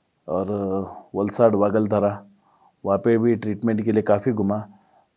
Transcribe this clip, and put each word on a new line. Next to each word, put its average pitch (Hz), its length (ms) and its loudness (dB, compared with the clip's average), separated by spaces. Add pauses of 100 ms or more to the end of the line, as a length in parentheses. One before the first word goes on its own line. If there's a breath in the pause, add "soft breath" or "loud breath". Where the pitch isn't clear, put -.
(280)
और 92 240 -4 (640 loud breath)
वलसाड 104 400 2
वागलधारा, 104 720 0 (600)
वहाँ 98 140 0
पे 117 180 4
भी 117 180 2
ट्रीटमेंट 107 460 -2
के 110 100 0
लिए 107 120 2
काफ़ी 104 280 2
घूमा। 104 360 -4 (500 soft breath)